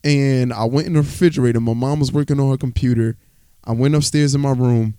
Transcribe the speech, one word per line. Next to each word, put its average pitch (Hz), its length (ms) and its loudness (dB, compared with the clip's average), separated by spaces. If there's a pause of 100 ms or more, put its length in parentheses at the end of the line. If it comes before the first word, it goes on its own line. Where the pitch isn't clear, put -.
and 135 500 0
I 110 120 -4
went 135 200 -2
in 175 80 -4
the 156 60 4
refrigerator. 143 600 0
My 117 140 0
mom 135 260 -2
was 135 120 0
working 143 280 -2
on 135 120 2
her 131 60 0
computer. 117 600 -2 (460)
I 113 80 -8
went 135 240 2
upstairs 147 400 0
in 143 60 0
my 139 100 0
room. 120 480 0